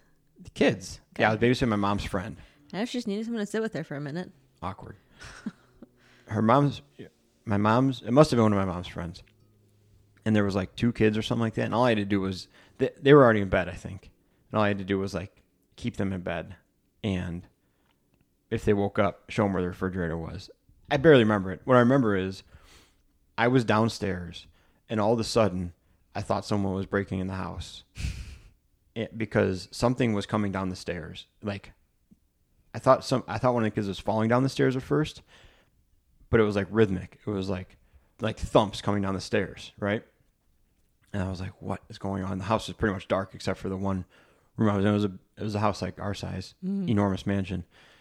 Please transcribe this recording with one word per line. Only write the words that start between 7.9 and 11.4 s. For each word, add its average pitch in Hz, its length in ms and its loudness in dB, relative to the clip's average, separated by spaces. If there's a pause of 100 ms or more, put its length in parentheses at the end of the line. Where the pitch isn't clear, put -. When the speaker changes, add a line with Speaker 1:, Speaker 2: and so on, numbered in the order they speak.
Speaker 1:
it 107 80 -6
must 143 200 6
have 127 60 2
been 113 80 6
one 107 80 4
of 101 60 2
my 98 140 0
mom's 90 160 -8
friends. 85 340 -10 (1040)
And 110 100 4
there 104 80 4
was, 98 120 -2
like, 92 200 -4
two 117 160 0
kids 107 240 4
or 110 60 -2
something 117 200 -2